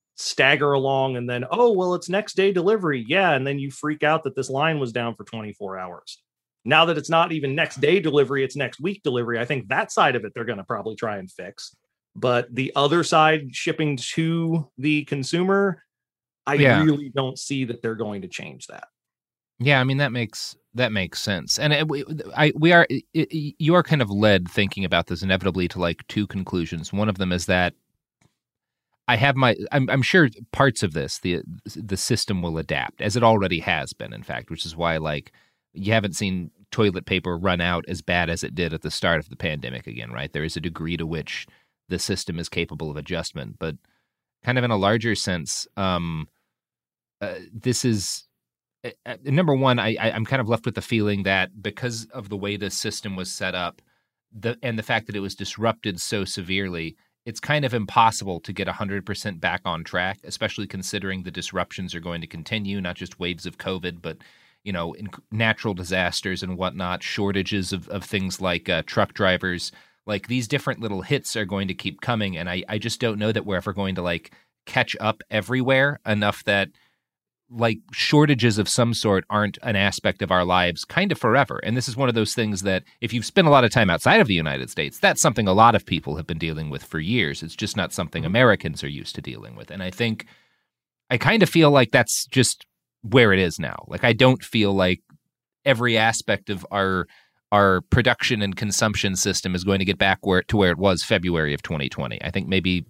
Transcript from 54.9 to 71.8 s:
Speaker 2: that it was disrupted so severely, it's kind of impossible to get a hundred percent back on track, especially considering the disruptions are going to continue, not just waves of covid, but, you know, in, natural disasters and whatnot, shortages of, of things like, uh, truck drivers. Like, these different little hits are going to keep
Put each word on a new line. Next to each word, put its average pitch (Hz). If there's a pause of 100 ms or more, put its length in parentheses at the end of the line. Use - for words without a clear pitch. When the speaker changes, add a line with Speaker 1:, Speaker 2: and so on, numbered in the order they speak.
Speaker 2:
that 104
it 101
was 98
disrupted 107
so 101
severely, 87 (300)
it's 113
kind 147
of 120
impossible 104
to -
get 95
a 92
hundred 98
percent 95
back 90
on 85
track, 92
especially -
considering 95
the 90
disruptions 90
are 87
going 85
to 82
continue, 98
not 90
just -
waves 87
of 82
covid, 87
but, 82 (460)
you 101
know, 85
in, 104 (240)
natural 110
disasters 90
and 92
whatnot, 90
shortages 98
of, 90
of 95
things 95
like, 90
uh, 82
truck -
drivers. 90 (340)
Like, 104
these 120
different 135
little 101
hits -
are 110
going 98
to 92
keep -